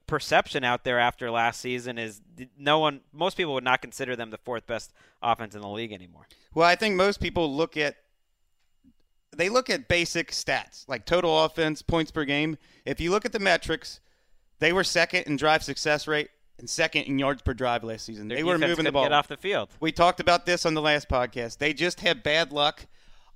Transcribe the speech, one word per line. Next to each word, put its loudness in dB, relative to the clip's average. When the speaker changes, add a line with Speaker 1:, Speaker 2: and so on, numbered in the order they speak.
Speaker 1:
perception 0
out 0
there 0
after 0
last 0
season -6
is -10
th-, -16
no 2
one, 0
most -2
people -2
would -2
not 2
consider -6
them -10
the -12
fourth -8
best -8
offense -2
in -14
the -10
league -8
anymore. -18
Speaker 2:
Well, 4
I 6
think 0
most 2
people -2
look -2
at, -2
they 0
look 0
at -2
basic 0
stats, -6
like -8
total 4
offense, -2
points 0
per -4
game. 0
If -4
you 0
look 2
at -6
the -4
metrics, 0
they 4
were 2
second 0
in -2
drive 4
success -2
rate 0
and -14
second 0
in -2
yards 0
per -2
drive -2
last -10
season. -12
Speaker 1:
Their -6
Speaker 2:
They -2
were 2
Speaker 1:
defense 2
Speaker 2:
moving 0
the 0
Speaker 1:
couldn't 0
Speaker 2:
ball. 4
Speaker 1:
get 0
off 4
the -12
field. -4
Speaker 2:
We -2
talked 4
about 4
this 2
on 2
the 0
last 2
podcast. -2
They 0
just -2
had 0
bad 2
luck -2